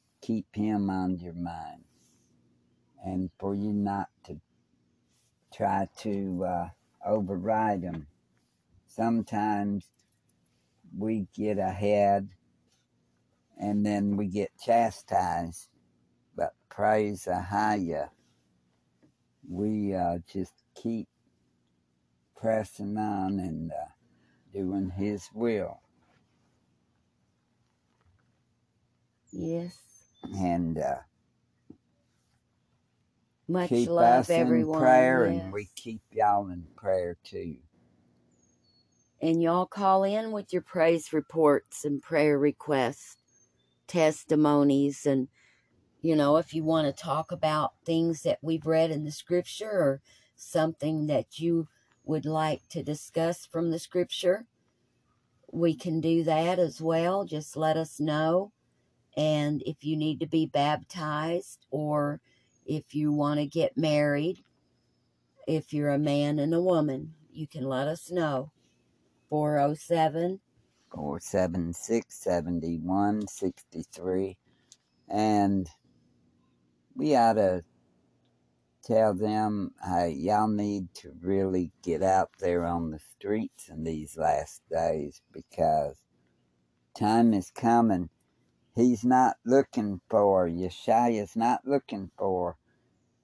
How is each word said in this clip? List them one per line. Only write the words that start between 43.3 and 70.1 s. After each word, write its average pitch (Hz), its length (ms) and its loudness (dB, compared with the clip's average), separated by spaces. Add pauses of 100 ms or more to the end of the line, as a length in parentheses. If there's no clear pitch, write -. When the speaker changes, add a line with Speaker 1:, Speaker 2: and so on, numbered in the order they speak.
Speaker 2:
testimonies, 147 1200 2
and, 135 220 0 (760)
you 160 140 2
know, 147 220 4
if 170 160 -2
you 160 100 -4
want 156 240 2
to 139 60 -2 (100)
talk 156 280 -4
about 156 420 -2 (120)
things 165 380 0
that - 180 0
we've 160 240 -4
read 160 260 2
in 151 120 -4
the 151 80 -8
scripture 175 600 -6
or 143 300 0 (340)
something 156 720 -2
that 143 320 -2
you 165 280 0 (380)
would 151 200 -4
like 156 440 -2
to 165 140 -8
discuss 165 640 -4
from 165 260 -4
the 165 80 -2
scripture, 180 680 -2 (1080)
we 165 240 0
can 165 260 -4
do 165 220 2
that 165 360 2
as 165 220 0
well. 170 440 0
Just 156 320 -10
let 156 200 2
us 160 220 -6
know. 160 520 0 (640)
And 147 500 0
if - 200 -10
you 156 100 -2
need 151 260 -2
to 156 60 -6
be 160 200 0
baptized 151 1200 -4
or 151 500 -2 (460)
if 151 300 -6
you 151 180 0
want 147 260 0
to 147 60 0
get 160 320 -2
married, 147 640 0 (1040)
if 156 240 -2
you're 147 200 0
a 143 80 2
man 147 400 2
and 151 140 0
a 170 80 2
woman, 156 520 0 (180)
you 156 160 -12
can 139 160 -12
let 135 240 -2
us 165 240 -8
know. 151 400 -2 (760)
Four 151 300 0
oh 147 160 2
seven. 165 640 0 (500)